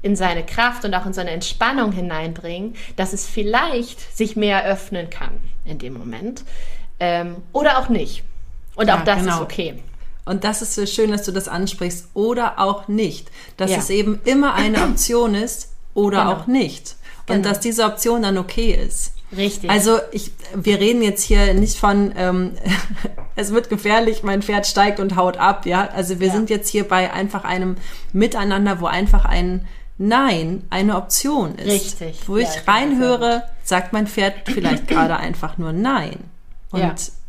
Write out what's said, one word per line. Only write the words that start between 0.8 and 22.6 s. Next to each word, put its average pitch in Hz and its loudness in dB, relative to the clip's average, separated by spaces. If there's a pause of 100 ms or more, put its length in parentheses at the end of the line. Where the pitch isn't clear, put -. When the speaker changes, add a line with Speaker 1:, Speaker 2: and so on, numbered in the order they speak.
Speaker 1:
und 196 -2
auch 185 0
in 190 -4
seine 180 -4
Entspannung 226 0
hineinbringen, 175 -6 (200)
dass 190 -2
es - -6
vielleicht 240 -2
sich 220 0
mehr 208 2
öffnen 185 -4
kann - 0 (320)
in 156 -4
dem 127 -8
Moment, 120 -8 (560)
ähm, 175 -2 (160)
oder 277 4
auch 254 -2
nicht. 190 0 (520)
Und 214 2
auch 185 4
Speaker 2:
Ja, 165 -2
Speaker 1:
das 196 2
Speaker 2:
genau. 180 0
Speaker 1:
ist 165 -2
okay. 160 -6 (420)
Speaker 2:
Und 190 -4
das 208 -2
ist 220 -6
so 202 -2
schön, 220 0
dass 208 -2
du 190 -4
das 190 -4
ansprichst. 175 -4
Oder 233 0
auch 202 0
nicht. 208 -2 (280)
Dass 190 0
Speaker 1:
Ja. 180 2
Speaker 2:
es - -2
eben 208 2
immer 269 4
eine 214 2
Speaker 1:
<clears throat> - -
Speaker 2:
Option 233 2
ist - -4 (240)
oder 196 2
Speaker 1:
Genau. 180 2
Speaker 2:
auch 180 -4
nicht. 247 0 (320)
Und 226 2
Speaker 1:
Genau. 196 2
Speaker 2:
dass 202 0
diese 226 0
Option 226 0
dann 196 2
okay 226 2
ist. - 2 (220)
Speaker 1:
Richtig. 196 -2
Speaker 2:
Also 214 4 (120)
ich, - -6 (240)
wir 202 2
reden 233 4
jetzt 202 0
hier 202 6
nicht 196 4
von, 202 4
ähm, 185 0 (420)